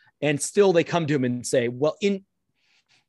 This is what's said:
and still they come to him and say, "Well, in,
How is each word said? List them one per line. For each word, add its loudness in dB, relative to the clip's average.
and -2
still 2
they 4
come -2
to -2
him 0
and -4
say, 0
"Well, -2
in, -2